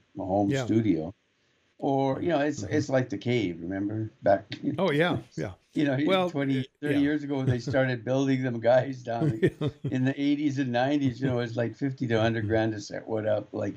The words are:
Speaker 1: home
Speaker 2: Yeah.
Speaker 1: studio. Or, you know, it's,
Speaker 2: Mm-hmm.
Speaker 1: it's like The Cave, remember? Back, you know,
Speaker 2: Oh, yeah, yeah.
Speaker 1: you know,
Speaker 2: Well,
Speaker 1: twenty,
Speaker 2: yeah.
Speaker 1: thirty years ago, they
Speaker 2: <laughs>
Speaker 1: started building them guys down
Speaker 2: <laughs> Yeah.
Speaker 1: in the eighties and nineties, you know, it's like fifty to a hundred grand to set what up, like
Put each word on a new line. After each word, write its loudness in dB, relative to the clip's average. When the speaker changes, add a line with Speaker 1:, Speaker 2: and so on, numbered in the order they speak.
Speaker 1:
home 0
Speaker 2:
Yeah. 0
Speaker 1:
studio. 0
Or, 0
you -2
know, 2
it's, 0
Speaker 2:
Mm-hmm. -4
Speaker 1:
it's 2
like 2
The -6
Cave, 0
remember? -4
Back, 4
you -2
know, 0
Speaker 2:
Oh, 2
yeah, 2
yeah. -6
Speaker 1:
you 2
know, 0
Speaker 2:
Well, 2
Speaker 1:
twenty, 0
Speaker 2:
yeah. 0
Speaker 1:
thirty 2
years 0
ago, -2
they 2
Speaker 2:
<laughs> -6
Speaker 1:
started 0
building 2
them -2
guys 2
down -2
Speaker 2:
<laughs> 0
Yeah. 0
Speaker 1:
in 2
the 2
eighties 0
and -2
nineties, 0
you 0
know, 0
it's -4
like -2
fifty -4
to 2
a 4
hundred 0
grand 2
to -6
set -10
what -2
up, 0
like -4